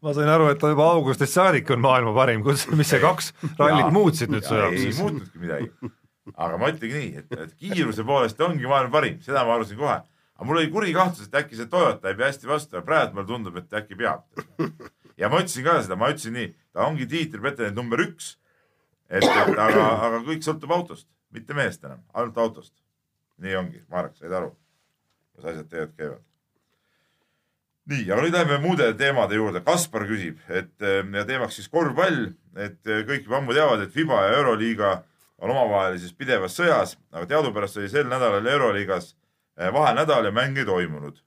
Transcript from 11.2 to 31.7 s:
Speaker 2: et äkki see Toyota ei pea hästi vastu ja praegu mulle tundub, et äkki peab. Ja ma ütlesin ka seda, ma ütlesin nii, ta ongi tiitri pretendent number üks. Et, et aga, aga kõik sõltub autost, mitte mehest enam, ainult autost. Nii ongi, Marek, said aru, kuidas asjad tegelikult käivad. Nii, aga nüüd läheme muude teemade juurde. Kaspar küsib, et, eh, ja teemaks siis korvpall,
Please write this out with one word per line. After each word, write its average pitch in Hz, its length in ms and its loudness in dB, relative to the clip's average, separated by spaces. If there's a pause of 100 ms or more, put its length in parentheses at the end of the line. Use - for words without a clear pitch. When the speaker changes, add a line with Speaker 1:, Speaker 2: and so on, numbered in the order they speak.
Speaker 2:
et 135 140 0
äkki 113 160 -14
see 117 100 -8
Toyota 123 400 2
ei 98 80 -4
pea 123 80 0
hästi 135 240 -6
vastu 147 300 -4
ja - 20 -12
praegu 139 320 0
mulle 98 160 -8
tundub, 98 320 -8
et 101 160 -8
äkki 107 240 -12
peab. 98 220 -2 (960)
Ja 104 100 0
ma 165 140 2
ütlesin 127 240 -8
ka 170 160 4
seda, 92 160 -4
ma 120 100 2
ütlesin 117 240 -6
nii, 117 160 -6 (240)
ta 107 140 0
ongi 139 180 -4
tiitri 156 380 -6
pretendent 120 340 -4
number 117 240 -4
üks. - 300 -10 (800)
Et, 98 120 0
et 98 360 4
aga, 107 260 4 (240)
aga 117 180 -2
kõik 156 160 -6
sõltub 156 320 -6
autost, 175 320 -6 (280)
mitte 117 200 -12
mehest 101 320 -4
enam, 65 160 -18 (120)
ainult 113 240 -4
autost. 113 360 -4 (640)
Nii 95 200 -8
ongi, 87 220 -8 (100)
Marek, 82 280 -6
said 82 160 -10
aru, 90 160 -6 (880)
kuidas 82 140 -12
asjad 78 180 -14
tegelikult 80 280 -10
käivad. 71 220 -10 (1700)
Nii, 143 200 -4
aga 104 160 2
nüüd 165 140 0
läheme 151 260 2
muude 156 320 2
teemade 123 400 0
juurde. 101 320 0
Kaspar 156 400 0
küsib, 95 300 -6 (100)
et, 90 240 -6 (140)
eh, 98 160 2 (160)
ja 101 100 -2
teemaks 123 320 -4
siis 98 100 -16
korvpall, 151 600 0 (260)